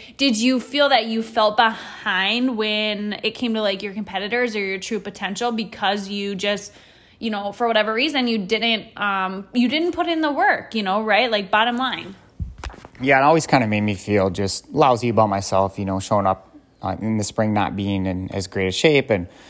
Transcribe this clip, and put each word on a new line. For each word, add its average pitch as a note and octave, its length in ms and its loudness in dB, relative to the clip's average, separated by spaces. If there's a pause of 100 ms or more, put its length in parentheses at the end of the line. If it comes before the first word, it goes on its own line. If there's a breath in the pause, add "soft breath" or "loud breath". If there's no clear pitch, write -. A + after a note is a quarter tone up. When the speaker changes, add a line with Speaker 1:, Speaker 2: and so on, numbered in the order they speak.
(160 loud breath)
Speaker 1:
Did C4 220 2
you B3+ 200 2
feel C#4+ 300 2
that B3 160 4
you A3+ 180 -2
felt G#3+ 360 2
behind A3 960 0
when G#3+ 680 -2
it G#3+ 100 -2
came A#3 200 -4
to, A3 80 -2
like, G3 220 -2
your G#3 100 -8
competitors G#3 640 -4
or G#3 40 -2
your F#3+ 180 -4
true G3+ 220 -6
potential G3+ 520 -6
because G#3 560 -4
you G3+ 260 -6
just, G3+ 380 -4 (460 soft breath)
you A3+ 100 -6
know, G3+ 240 -6
for A#3+ 140 -2
whatever A3 260 2
reason, C4 360 0
you A3+ 100 0
didn't, A3 600 -2
um, G3 540 -4
you B3 160 4
didn't D#4+ 240 0
put E4 160 -2
in E4 140 0
the D4+ 100 0
work, C#4 420 0
you A3 80 -2
know, G3 200 0
right? A3 280 2
Like, G#3 200 -2
bottom A#3 260 2
line. G3 380 -6 (840)
Speaker 2:
Yeah, C3+ 200 4
it C#3 60 6
always D#3 220 6
kinda B2+ 200 4
made G#2 160 0
me G#2 120 0
feel G2 360 2
just G2 420 -4
lousy B2 380 4
about A2 180 4
myself, G2 500 0
you G2+ 60 -4
know, F#2+ 160 -2
showing G2+ 260 0
up, - 300 -2 (240)
uh, F#2+ 180 -4
in A2 200 -2
the G#2 60 -2
spring, G#2+ 280 -2
not G2 240 -2
being G2 300 -2
in F#2 260 -4
as F#2+ 140 -4
great F#2+ 220 -2
a - 20 0
shape C#3+ 400 2
and F2+ 160 0 (240 loud breath)